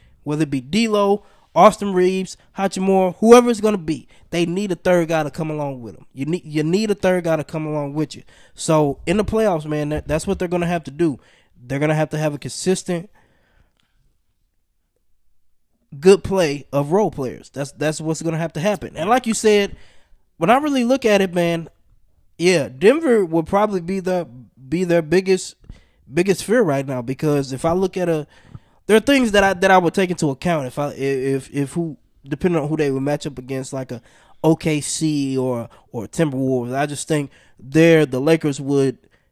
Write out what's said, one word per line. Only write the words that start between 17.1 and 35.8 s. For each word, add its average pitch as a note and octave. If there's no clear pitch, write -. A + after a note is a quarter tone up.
players. B2
That's, C3+
that's D3+
what's D#3+
gonna E3
have D#3+
to D3+
happen. G3
And D#3+
like B3
you A3+
said, G#3
when E3
I A#3+
really C#4
look C4
at G#3
it, F#3+
man, E3+
yeah, E3
Denver A3+
will D#3+
probably G3
be F#3+
the, F3+
be F3
their E3+
biggest, F#3
biggest F3+
fear A#3+
right C#3
now, B2+
because C3+
if C3+
I E3
look F#3+
at F3+
a, D#3
there G#3
are A3
things B3+
that G3+
I, G3
that F#3
I F#3+
would E3+
take F#3+
into E3
account D#3
if B2
I, C#3+
if, C3+
if C#3
who, E3
depending E3
on C#3
who D#3
they D3
would C3+
match D3
up C#3
against, C3
like C3+
a A#2
O D#3
K D3+
C C#3+
or, B2+